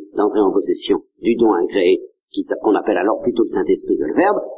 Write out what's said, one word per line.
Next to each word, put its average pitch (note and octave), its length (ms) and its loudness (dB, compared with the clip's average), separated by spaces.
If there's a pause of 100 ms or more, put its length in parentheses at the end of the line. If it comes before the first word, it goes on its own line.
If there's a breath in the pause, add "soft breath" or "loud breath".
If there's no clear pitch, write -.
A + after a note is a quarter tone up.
(140)
d'entrer G2+ 260 2
en F#2+ 120 4
possession F#2 500 -2 (200)
du A#2 140 2
don A2+ 180 4
incréé, F2 480 2 (280)
qui, D4 160 -6 (160)
qu'on - 120 2
appelle - 240 0
alors - 240 0
plutôt A#2 220 0
le - 40 -2
Saint-Esprit - 480 -2
que - 80 -2
le - 100 -4
Verbe ? G3 220 2 (220)